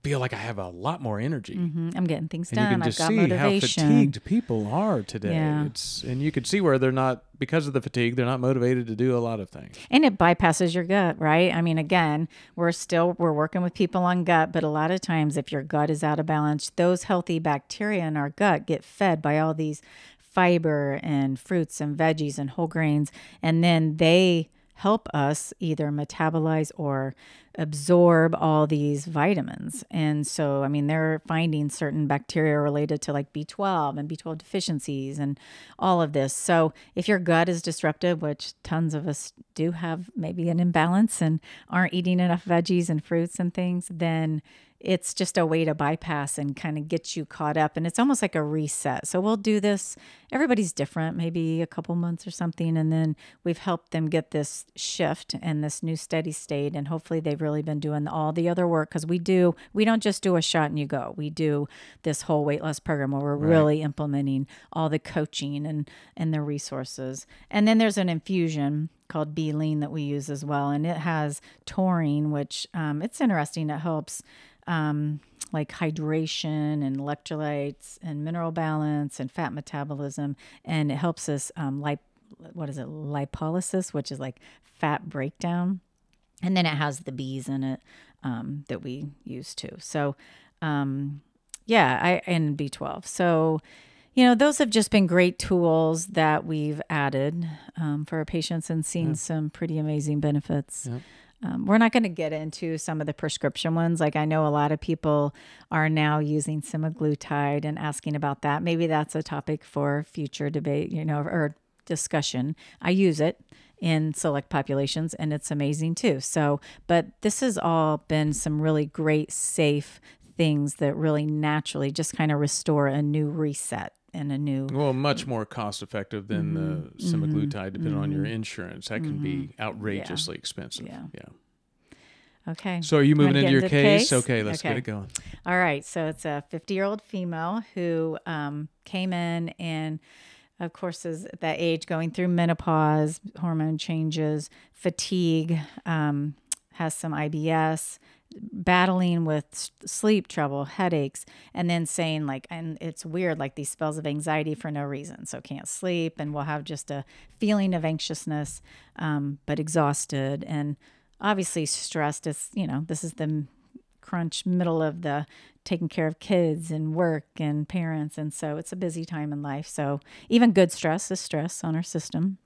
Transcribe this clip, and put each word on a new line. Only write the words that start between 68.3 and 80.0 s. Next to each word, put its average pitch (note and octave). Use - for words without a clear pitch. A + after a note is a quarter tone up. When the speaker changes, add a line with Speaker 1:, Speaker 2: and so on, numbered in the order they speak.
Speaker 2:
called D3+
B D#3
Lean D3+
that C#3+
we D#3
use C#3+
as C#3+
well. C#3+
And C#3+
it E3+
has D3+
taurine, D#3+
which, -
um, D3+
it's A3+
interesting. D#3+
It C#3+
helps, D#3
um, D3+
like, D3+
hydration D#3
and C3+
electrolytes D3
and D3+
mineral E3
balance D3+
and C3
fat D3+
metabolism. C#3+